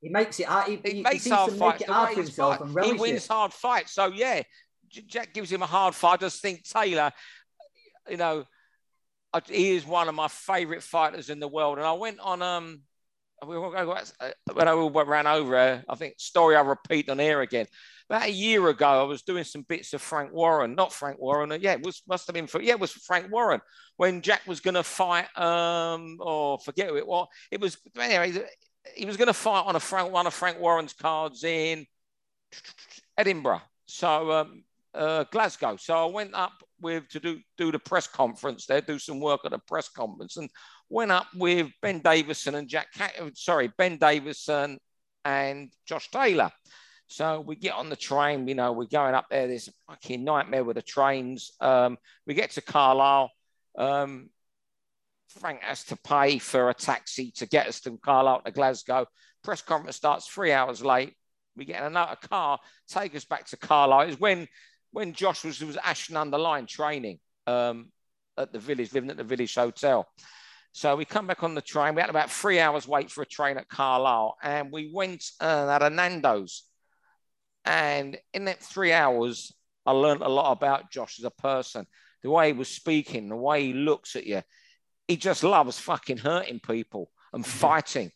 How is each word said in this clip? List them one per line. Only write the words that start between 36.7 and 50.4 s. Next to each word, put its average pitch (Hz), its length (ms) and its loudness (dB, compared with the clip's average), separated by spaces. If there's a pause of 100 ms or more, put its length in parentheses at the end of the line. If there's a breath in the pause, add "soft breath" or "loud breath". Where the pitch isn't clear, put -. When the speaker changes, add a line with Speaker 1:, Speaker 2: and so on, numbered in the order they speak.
Speaker 2:
with 165 300 -6
to 151 100 -10
do, 160 180 -6 (180)
do 165 140 -2
the 151 80 -2
press - 280 0
conference 117 600 -4
there, 135 140 2
do 147 180 -6
some 135 220 -10
work 147 240 0
at - 80 -6
the - 60 -6
press - 300 -6
conference, - 480 -10
and 151 120 -12 (400 loud breath)
went 226 240 0
up 180 220 2
with 175 340 2 (140)
Ben 190 180 -2
Davison 156 540 2
and 147 140 -6
Jack 151 240 -6
Cat-, 190 220 -6 (200)
sorry, 139 420 0
Ben 180 220 2
Davison 143 800 2 (460)
and 139 460 -2 (160)
Josh - 240 -8
Taylor. 185 400 2 (580 soft breath)
So 156 320 -4
we 156 160 -10
get 185 180 -4
on 127 140 -6
the 156 80 -6
train, 143 520 0
you 135 60 -2
know, 123 180 0
we're 117 140 -6
going 135 280 0
up 131 160 0
there. 131 180 0
There's 120 200 -8
a - 40 -20 (200)
fucking 127 320 -10
nightmare 135 400 0